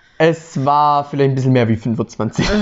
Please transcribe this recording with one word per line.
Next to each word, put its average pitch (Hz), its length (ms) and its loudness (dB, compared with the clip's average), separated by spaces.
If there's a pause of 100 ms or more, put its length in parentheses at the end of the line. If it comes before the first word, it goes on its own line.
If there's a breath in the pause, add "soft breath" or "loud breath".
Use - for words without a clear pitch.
(180 soft breath)
Es 160 480 0
war 147 400 2
vielleicht 139 260 -2
ein 131 40 -2
bisschen 131 180 0
mehr 120 140 2
wie 110 100 0
fünfundzwanzig. 113 720 -4 (120)